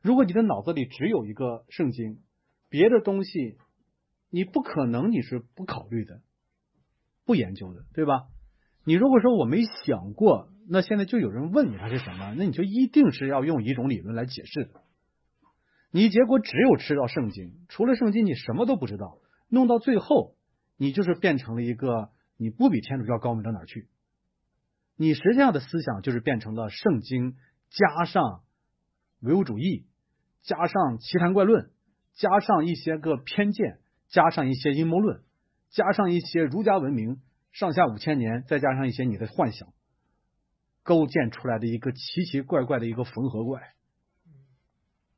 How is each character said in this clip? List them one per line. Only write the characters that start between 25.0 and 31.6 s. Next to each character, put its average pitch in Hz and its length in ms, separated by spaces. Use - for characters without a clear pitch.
实 - 80
际 240 60
上 262 160
的 143 60
思 160 220
想 107 200
就 135 100
是 120 80
变 117 200
成 107 160
了 110 140
圣 143 300
经 127 360
加 170 360
上 131 380
唯 123 120
物 190 100
主 113 160
义， 160 280
加 175 260
上 147 300
奇 - 200
谈 175 160
怪 190 120
论， - 260